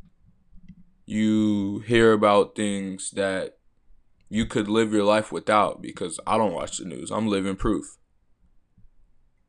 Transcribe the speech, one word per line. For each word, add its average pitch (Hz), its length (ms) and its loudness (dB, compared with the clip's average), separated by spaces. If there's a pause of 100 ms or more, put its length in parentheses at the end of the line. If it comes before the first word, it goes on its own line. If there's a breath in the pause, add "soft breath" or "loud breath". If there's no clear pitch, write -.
(1040)
You 107 760 0
hear 113 340 4
about 104 420 4
things 98 560 -6
that 95 460 -4 (720)
you 110 160 -2
could 110 240 -2
live 110 240 2
your 104 100 2
life 107 260 2
without, 92 520 0
because - 440 -10
I 104 120 0
don't 104 160 0
watch - 240 -8
the - 80 -12
news. 69 260 -12
I'm 107 160 -2
living 98 300 -2
proof. - 400 -2 (1500)